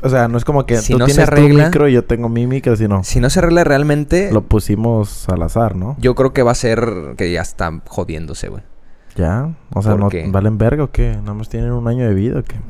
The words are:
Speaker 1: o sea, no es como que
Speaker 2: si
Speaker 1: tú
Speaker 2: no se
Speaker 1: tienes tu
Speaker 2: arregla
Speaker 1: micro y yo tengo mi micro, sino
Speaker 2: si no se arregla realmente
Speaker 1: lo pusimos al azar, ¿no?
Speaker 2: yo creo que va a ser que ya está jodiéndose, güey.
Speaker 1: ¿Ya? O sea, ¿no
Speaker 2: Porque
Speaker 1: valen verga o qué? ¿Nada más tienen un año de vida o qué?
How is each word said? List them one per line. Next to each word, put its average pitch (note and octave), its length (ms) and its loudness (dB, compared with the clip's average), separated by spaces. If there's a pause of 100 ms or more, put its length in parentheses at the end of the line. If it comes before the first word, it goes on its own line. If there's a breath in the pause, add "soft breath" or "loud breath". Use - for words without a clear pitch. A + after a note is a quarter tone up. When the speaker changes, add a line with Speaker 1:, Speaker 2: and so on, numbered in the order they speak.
Speaker 1:
o C3+ 80 0
sea, A#2+ 180 2
no A#2+ 80 -2
es A#2 80 -2
como C#3+ 220 0
que A#2 100 0
Speaker 2:
si A2 160 0
Speaker 1:
tú B2+ 60 4
Speaker 2:
no B2 80 4
se C#3 80 4
Speaker 1:
tienes D3+ 140 4
tu D3 60 2
Speaker 2:
arregla D3 300 8
Speaker 1:
micro D3 240 4
y C3 60 4
yo A#2+ 100 4
tengo A#2 240 -2
mi A#2 180 0
micro, C3 300 0
sino G2+ 280 2
Speaker 2:
si - 160 0
no B2+ 100 2
se E3 80 2
arregla E3+ 260 4
realmente D3 680 0
Speaker 1:
lo G#2+ 120 2
pusimos G#2+ 840 0
al F#3 140 -2
azar, A2+ 340 -2
¿no? A2 220 -6
Speaker 2:
yo B2+ 160 0
creo C3 200 0
que C3+ 80 2
va A#2+ 100 4
a - 40 2
ser A2 600 -2
que F2 160 -2
ya E2+ 80 -4
está E2 480 -6
jodiéndose, D#2+ 600 -8
güey. G2 140 -12 (520 soft breath)
Speaker 1:
¿Ya? A2+ 400 -2 (200)
O G2 80 -2
sea, G#2 100 2
¿no G2+ 120 0
Speaker 2:
Porque F2+ 240 -2
Speaker 1:
valen G2 300 0
verga C3+ 260 0
o B2+ 60 -6
qué? A#2+ 260 -2
¿Nada G#2 180 -8
más A2 160 -10
tienen A#2 220 -4
un A#2+ 140 -4
año B2 220 -2
de G2+ 60 2
vida G#2 260 -2
o - 20 -6
qué? - 140 -8 (140)